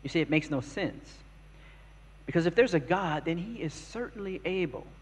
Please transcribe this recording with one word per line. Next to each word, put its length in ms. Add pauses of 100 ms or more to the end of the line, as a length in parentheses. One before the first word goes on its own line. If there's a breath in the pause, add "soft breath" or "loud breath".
You 60
see, 120
it 80
makes 200
no 120
sense. 540 (1080 loud breath)
Because 200
if 100
there's 180
a 60
God, 460
then 120
he 240
is 120
certainly 720
able 420 (160)